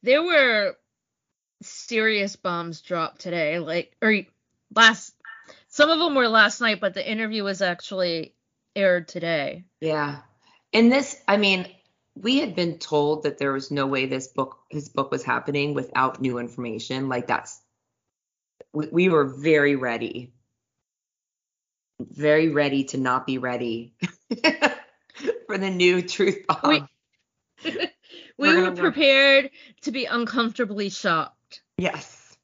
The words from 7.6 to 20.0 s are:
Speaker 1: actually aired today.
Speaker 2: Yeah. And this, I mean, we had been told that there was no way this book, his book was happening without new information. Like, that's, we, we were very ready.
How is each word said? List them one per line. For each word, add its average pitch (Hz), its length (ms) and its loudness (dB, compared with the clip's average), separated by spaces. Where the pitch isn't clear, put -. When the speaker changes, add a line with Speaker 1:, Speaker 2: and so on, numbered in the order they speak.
Speaker 1:
actually 175 720 -4
aired 180 320 2
today. 165 580 -4
Speaker 2:
Yeah. 147 420 -4
And 233 180 6
this, 269 260 0
I 202 80 4
mean, 190 320 0
we 254 220 0
had 226 180 -2
been 170 220 -2
told 151 460 -2
that 143 140 -4
there 139 140 0
was 135 180 -6
no 143 160 -2
way 135 200 0
this 131 220 -4
book, 135 300 -6
his 147 180 -10
book - 240 -4
was 135 100 -4
happening 143 520 -2
without 131 460 -2
new 127 180 -2
information. 120 680 -8
Like, 123 200 -6
that's, - 320 -4
we, 151 180 -6
we 180 180 2
were 156 160 4
very 143 520 2
ready. 120 560 -6